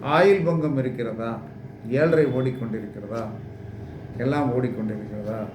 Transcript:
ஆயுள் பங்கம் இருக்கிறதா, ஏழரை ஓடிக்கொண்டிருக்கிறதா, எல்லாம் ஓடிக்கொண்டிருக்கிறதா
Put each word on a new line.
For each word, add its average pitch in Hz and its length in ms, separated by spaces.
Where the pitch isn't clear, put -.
ஆயுள் 180 320
பங்கம் 151 340
இருக்கிறதா, 113 500
ஏழரை 156 260
ஓடிக்கொண்டிருக்கிறதா, 113 840
எல்லாம் 139 320
ஓடிக்கொண்டிருக்கிறதா 107 840